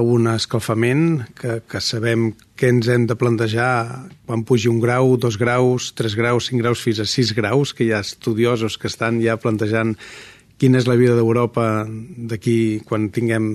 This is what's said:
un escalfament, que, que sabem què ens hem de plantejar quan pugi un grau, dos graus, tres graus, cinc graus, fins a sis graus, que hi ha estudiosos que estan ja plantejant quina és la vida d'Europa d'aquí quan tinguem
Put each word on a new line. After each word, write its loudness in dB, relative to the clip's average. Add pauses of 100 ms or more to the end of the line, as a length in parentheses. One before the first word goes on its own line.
un 2
escalfament, 0 (120)
que, -6
que -8
sabem -2 (320)
què 4
ens 2
hem 2
de -2
plantejar 0 (560)
quan -4
pugi 2
un 2
grau, 4
dos -2
graus, 0
tres -4
graus, 0
cinc 0
graus, -2
fins 0
a -4
sis 0
graus, 0
que -2
hi 0
ha -2
estudiosos -2
que -8
estan -2
ja 0
plantejant -2 (640)
quina 6
és 2
la 2
vida 6
d'Europa 0
d'aquí -2
quan -2
tinguem -2